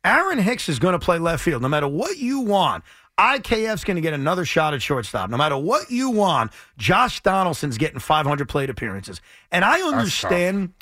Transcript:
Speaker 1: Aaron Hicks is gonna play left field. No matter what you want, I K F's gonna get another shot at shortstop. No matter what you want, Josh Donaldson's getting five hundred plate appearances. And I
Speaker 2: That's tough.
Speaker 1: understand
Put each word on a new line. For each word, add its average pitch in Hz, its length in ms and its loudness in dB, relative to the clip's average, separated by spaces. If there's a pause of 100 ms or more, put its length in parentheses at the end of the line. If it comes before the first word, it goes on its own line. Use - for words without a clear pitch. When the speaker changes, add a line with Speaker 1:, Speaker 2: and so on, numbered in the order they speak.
Speaker 1:
Aaron 311 340 2
Hicks 220 300 0
is 139 100 -2
gonna 175 200 2
play 170 200 2
left 165 240 0
field. 131 200 0
No 131 60 0
matter 147 200 0
what 285 300 -4
you 269 220 -2
want, 185 440 0 (340)
I 254 200 4
K 220 280 -2
F's 214 180 -4
gonna 175 180 -2
get 160 100 -2
another 156 320 -2
shot 151 300 2
at 127 80 -6
shortstop. 107 480 -4
No 120 80 -4
matter 147 180 2
what 214 340 0
you 254 200 -2
want, 175 420 2 (240)
Josh 190 460 2
Donaldson's 175 560 0
getting 147 200 -2
five 151 280 0
hundred 143 220 0
plate 139 220 -2
appearances. 98 500 -8 (300)
And 175 140 2
I 294 140 4
Speaker 2:
That's 381 60 0
tough. 302 100 0
Speaker 1:
understand 185 880 0